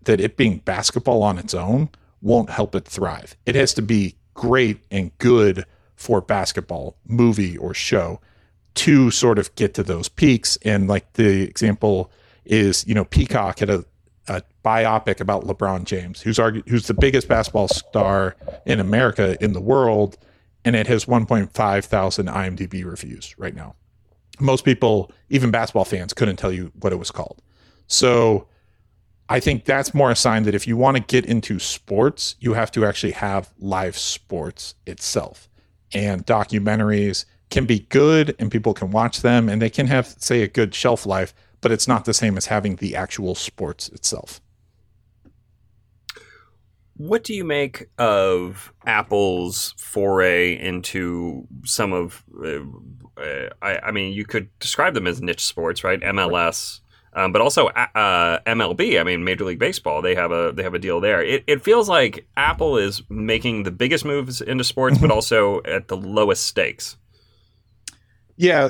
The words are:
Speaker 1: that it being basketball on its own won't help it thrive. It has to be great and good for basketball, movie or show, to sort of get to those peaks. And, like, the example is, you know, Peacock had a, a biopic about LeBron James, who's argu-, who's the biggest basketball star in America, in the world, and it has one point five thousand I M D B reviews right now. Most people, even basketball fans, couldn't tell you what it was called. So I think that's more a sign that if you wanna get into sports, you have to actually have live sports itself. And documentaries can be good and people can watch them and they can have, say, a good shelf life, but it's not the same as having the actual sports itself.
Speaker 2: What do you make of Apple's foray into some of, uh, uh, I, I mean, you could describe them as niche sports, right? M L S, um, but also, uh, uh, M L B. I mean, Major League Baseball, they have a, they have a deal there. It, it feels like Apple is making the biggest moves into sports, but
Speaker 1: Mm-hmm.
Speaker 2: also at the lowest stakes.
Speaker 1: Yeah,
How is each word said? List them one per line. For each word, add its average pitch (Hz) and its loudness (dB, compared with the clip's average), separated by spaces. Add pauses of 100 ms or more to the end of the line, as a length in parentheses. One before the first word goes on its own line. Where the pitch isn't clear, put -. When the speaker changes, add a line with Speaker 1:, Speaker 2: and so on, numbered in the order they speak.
Speaker 1:
that 107 4
it 107 -2
being 110 2
basketball - 0
on 101 2
its - -8
own 110 0 (320)
won't 113 2
help - -4
it 90 -6
thrive. - -8 (100)
It - 0
has 139 2
to - -4
be 104 0 (180)
great 120 0 (100)
and 95 -4
good 104 4 (300)
for 104 -2
basketball, 90 -4 (100)
movie 107 2
or - -8
show, 85 -2 (540)
to 135 6
sort 113 4
of - -4
get 104 0
to 104 -2
those 87 -4
peaks. - 2
And, 101 2
like, 101 -2
the 98 4
example 104 0 (320)
is, 104 2
you 107 -2
know, 101 2
Peacock 104 0
had 101 0
a, 92 -2 (420)
a 92 -6 (240)
biopic 110 0
about 98 -2
LeBron 95 -2
James, 90 -8
who's 104 -2
argu-, 113 0
who's 117 0
the 113 -2
biggest 131 2
basketball 107 0
star 98 0 (300)
in 104 0
America, 101 0
in 104 0
the 92 -4
world, 110 2 (480)
and 117 2
it 107 0
has 117 0
one 120 2
point 104 0
five 101 0
thousand 95 -2
I 95 -4
M 92 -6
D 92 -8
B 92 -8
reviews 85 -14
right - -12
now. - -16 (640)
Most 135 2
people, 113 2 (180)
even 127 2
basketball 107 0
fans, 90 -6
couldn't 101 0
tell 98 -2
you 92 -8
what 98 -2
it 90 -2
was 85 -12
called. - -12 (460)
So 117 4 (840)
I 127 0
think 135 0
that's 135 0
more 139 4
a 110 2
sign 110 2
that 104 2
if 98 -4
you 117 0
wanna 131 4
get 120 2
into 107 -2
sports, - -2
you 120 -2
have 113 -2
to 110 2
actually 101 -2
have 98 -4
live 95 -4
sports - -10 (100)
itself. - -8 (460)
And 101 -2
documentaries 104 0 (260)
can 135 0
be 110 2 (100)
good 151 4
and 110 -4
people 110 0
can 95 -6
watch 113 0
them 120 4
and 107 0
they 113 2
can 139 0
have, 127 0 (100)
say, 120 0
a 101 0
good 110 0
shelf - 0
life, 95 -4 (280)
but 117 2
it's 110 0
not 117 0
the 110 0
same 101 0
as - -6
having 101 -2
the 98 -8
actual 92 -6
sports - -10
itself. - -8 (2500)
Speaker 2:
What 208 -2
do 226 -8
you 196 -6
make 143 -4 (100)
of 95 0 (120)
Apple's 98 0
foray 92 2
into 87 -6 (160)
some 101 -2
of, 87 -6 (200)
uh, 76 -6 (600)
uh, 69 -8 (120)
I, 95 -4
I - -8
mean, 98 -4
you 104 -8
could 104 -6 (100)
describe - -2
them 95 -2
as 87 -4
niche 87 -4
sports, 85 -4
right? 92 0
M 98 -2
L 87 0
S, - -4 (320)
um, 95 0
but 107 4
also, 139 4
uh, 120 -2
uh, 87 2
M 113 0
L 87 0
B. 196 0
I 82 2
mean, 87 -2
Major 92 -2
League 87 -6
Baseball, 80 -2
they 90 0
have 85 0
a, 85 0
they 85 -6
have 90 -6
a 90 -4
deal 90 -2
there. 95 2
It, 117 -2
it 143 0
feels 214 4
like 139 0 (100)
Apple 151 0
is 98 -2
making 110 -2
the 92 -6
biggest 127 -2
moves 135 -6
into 127 -4
sports, 131 2
but 131 4
Speaker 1:
Mm-hmm. 123 4
Speaker 2:
also 107 2
at 95 -4
the 95 -6
lowest 101 0
stakes. - -4 (1400)
Speaker 1:
Yeah, 160 4